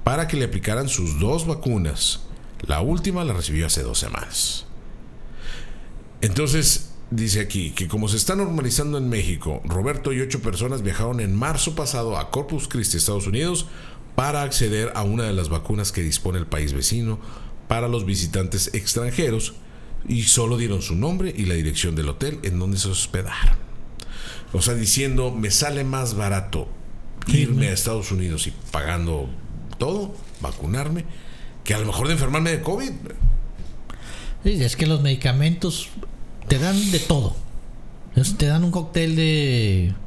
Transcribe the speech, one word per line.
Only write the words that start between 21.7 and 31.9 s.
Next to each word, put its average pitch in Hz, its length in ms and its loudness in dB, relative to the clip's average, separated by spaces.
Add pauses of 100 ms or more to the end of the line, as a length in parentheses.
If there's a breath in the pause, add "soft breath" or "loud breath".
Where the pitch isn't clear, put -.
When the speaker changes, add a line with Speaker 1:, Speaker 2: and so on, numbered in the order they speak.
Speaker 1:
del 76 140 0
hotel 76 320 -4
en 92 160 -2
donde 92 220 0
se 98 100 0
hospedaron. - 680 4 (960 loud breath)
O - 120 2
sea, 117 100 2
diciendo, 127 580 2
Me 107 200 0
sale 143 320 2
más 131 320 0
barato 98 520 0 (600)
Speaker 2:
Sí, 147 140 6
Speaker 1:
irme 127 240 2
Speaker 2:
¿no? 101 60 2
Speaker 1:
a - 20 0
Estados 110 380 0
Unidos 90 360 0
y 71 60 -4 (180)
pagando 78 580 0 (520)
todo, 196 320 -2 (280)
vacunarme, 147 640 -2 (580 loud breath)
que 104 100 0
a 107 60 0
lo 107 80 -2
mejor 107 200 0